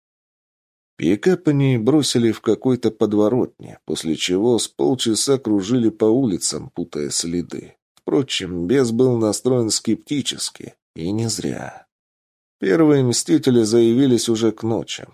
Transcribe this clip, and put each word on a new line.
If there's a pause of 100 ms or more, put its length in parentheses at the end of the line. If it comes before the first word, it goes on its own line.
(960)
Пикап
они
бросили
в
какой-то
подворотне,
после
чего
с
полчаса
кружили
по
улицам,
путая
следы. (200)
Впрочем,
бес
был
настроен
скептически, (200)
и
не
зря. (760)
Первые
мстители
заявились
уже
к
ночи.